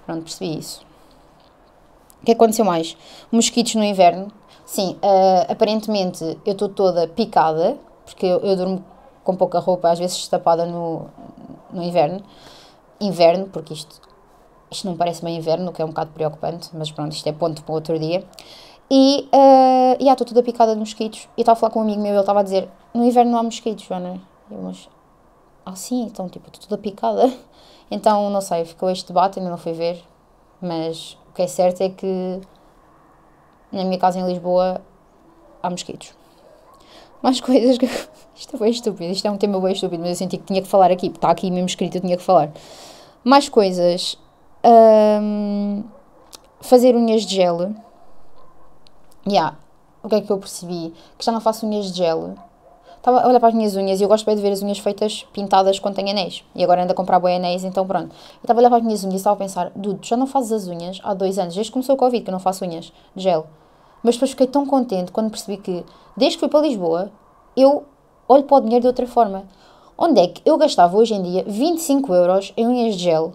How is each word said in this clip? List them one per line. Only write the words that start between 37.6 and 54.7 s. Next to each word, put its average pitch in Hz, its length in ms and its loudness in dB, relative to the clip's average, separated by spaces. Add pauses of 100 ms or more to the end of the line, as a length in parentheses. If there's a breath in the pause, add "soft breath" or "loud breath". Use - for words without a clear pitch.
que, 247 80 0
<laughs> - 500 -10
isto - 220 -16
é - 20 -10
bem 220 120 2
estúpido, 190 420 -6
isto 190 140 -6
é 208 40 0
um 202 60 -6
tema 202 240 0
bem 185 120 0
estúpido, 175 280 -4
mas 175 100 -4
eu 175 60 -4
senti 185 220 -6
que - 60 -16
tinha 190 180 -2
que 190 60 -14
falar 185 220 6
aqui, 185 200 0
porque - 80 -18
está 160 120 0
aqui 180 200 0
mesmo 180 160 -2
escrito, 180 300 -6
eu 180 40 -2
tinha 180 160 0
que 175 60 -12
falar. 156 280 4 (720 loud breath)
Mais 277 260 4
coisas, 180 680 0 (460)
hum, 208 1200 4 (760)
fazer 247 360 6
unhas 226 300 2
de 190 100 -4
gel. 180 380 0 (1500)
Ya, 175 260 0 (480)
o 208 60 -14
que 214 80 2
é 202 40 2
que 202 100 -14
eu 196 80 0
percebi? 170 540 -10 (240 loud breath)
Que - 80 -14
já 233 60 -2
não 226 100 -4
faço 220 240 -2
unhas 208 280 -6
de 175 60 -10
gel. 170 360 -2 (600 loud breath)
Estava 247 240 2
a - 80 2
olhar 254 100 4
para 226 100 4
as 226 60 2
minhas 214 220 0
unhas 190 240 -2
e - 20 4
eu 196 60 2
gosto 214 160 4
bem 214 120 0
de 202 60 -4
ver 202 80 0
as 196 120 -4
unhas 202 160 -4